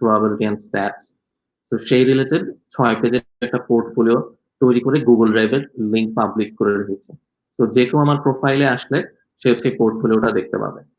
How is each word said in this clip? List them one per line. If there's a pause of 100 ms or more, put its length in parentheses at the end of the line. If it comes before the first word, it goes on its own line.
probability
and
stats। (680)
So,
সেই
related (160)
ছয়
পেজের (200)
একটা
portfolio (240)
তৈরি
করে
Google
Drive-এর
link
public
করে
রেখেছি। (420)
So,
যে
কেউ
আমার
প্রোফাইলে
আসলে (400)
সে
হচ্ছে
পোর্টফোলিওটা
দেখতে
পাবে। (160)